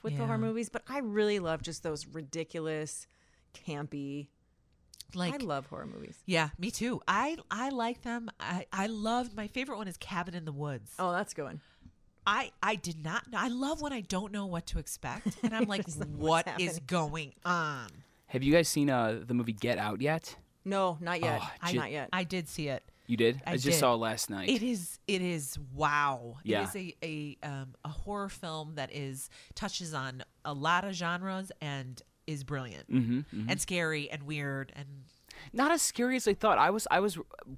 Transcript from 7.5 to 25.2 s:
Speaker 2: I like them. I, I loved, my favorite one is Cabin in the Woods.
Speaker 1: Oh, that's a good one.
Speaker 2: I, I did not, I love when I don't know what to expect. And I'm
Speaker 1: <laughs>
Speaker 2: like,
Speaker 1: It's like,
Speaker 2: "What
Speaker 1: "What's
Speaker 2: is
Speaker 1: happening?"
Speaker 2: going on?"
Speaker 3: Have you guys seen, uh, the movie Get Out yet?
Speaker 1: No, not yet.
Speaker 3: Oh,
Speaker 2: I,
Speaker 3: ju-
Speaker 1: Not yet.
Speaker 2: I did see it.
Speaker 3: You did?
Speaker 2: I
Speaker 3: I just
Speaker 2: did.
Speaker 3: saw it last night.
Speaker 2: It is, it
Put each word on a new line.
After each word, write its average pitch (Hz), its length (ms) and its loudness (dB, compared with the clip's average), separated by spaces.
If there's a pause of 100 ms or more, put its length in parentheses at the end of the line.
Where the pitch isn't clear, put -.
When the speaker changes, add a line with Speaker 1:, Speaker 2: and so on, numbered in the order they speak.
Speaker 2:
I 240 200 -2
like 240 320 -2
them. 233 260 -4 (120)
I, 175 320 -4
I 196 160 0
loved, 226 480 0
my 214 100 -4
favorite 254 320 -4
one 208 100 -4
is 170 80 -8
Cabin 175 380 -4
in 170 100 -6
the 151 80 -4
Woods. 139 460 -4
Speaker 1:
Oh, 185 140 2
that's 185 200 0
a - 40 -16
good 147 80 -2
one. 131 160 -8 (680)
Speaker 2:
I, 214 240 2 (100)
I 214 140 4
did 160 300 -4
not, 175 180 0 (100)
I 214 160 2
love 269 320 0
when 294 120 -2
I 240 80 -4
don't 196 320 -4
know 202 140 -2
what 170 220 -4
to 170 120 0
expect. - 480 -4 (160)
And 220 100 2
I'm 226 100 4
Speaker 1:
<laughs> 208 40 2
Speaker 2:
like, 202 140 0
Speaker 1:
It's 156 140 -8
like, 170 120 -4
Speaker 2:
"What 156 380 4
Speaker 1:
"What's 165 140 -2
Speaker 2:
is 180 60 2 (120)
Speaker 1:
happening?" 147 100 -12
Speaker 2:
going 156 440 0 (120)
on?" 151 440 0 (380)
Speaker 3:
Have 131 160 -2
you 139 100 6
guys 165 160 8
seen, 143 220 4
uh, 113 340 4
the 123 80 -4
movie 120 200 2
Get 117 260 2
Out 107 220 0
yet? 151 340 0 (300)
Speaker 1:
No, 190 360 2
not 175 200 -2
yet. 151 200 2
Speaker 3:
Oh, - 100 -6 (120)
Speaker 2:
I, 175 100 0
Speaker 3:
ju- - 60 4
Speaker 1:
Not 123 140 -2
yet. 147 200 -4
Speaker 2:
I 185 120 2
did 175 240 -2
see - 200 -4
it. 131 140 -2 (240)
Speaker 3:
You 120 100 2
did? 120 300 6
Speaker 2:
I 170 60 -2
Speaker 3:
I - 20 2
just 127 120 2
Speaker 2:
did. 139 80 6
Speaker 3:
saw 131 200 6
it 117 40 4
last 110 300 0
night. 95 200 -4
Speaker 2:
It 240 160 4
is, 220 420 -2
it 185 160 2